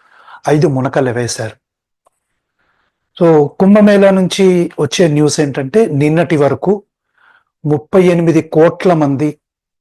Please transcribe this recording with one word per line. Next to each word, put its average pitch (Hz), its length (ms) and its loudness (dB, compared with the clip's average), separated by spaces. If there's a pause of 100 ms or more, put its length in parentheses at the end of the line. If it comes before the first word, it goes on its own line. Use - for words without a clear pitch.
(480)
ఐదు 151 180 2
మునకలు 131 440 -2
వేశారు. 113 460 -8 (1700)
So, 156 240 2 (120)
కుంభమేళా 202 500 4
నుంచి 185 680 0
వచ్చే 160 280 0
న్యూస్ 147 320 0
ఏంటంటే, 143 460 -2
నిన్నటి 156 500 0
వరకు 147 460 -2 (840)
ముప్పై 151 360 0
ఎనిమిది 170 400 2
కోట్ల 165 500 0
మంది 147 460 -2 (420)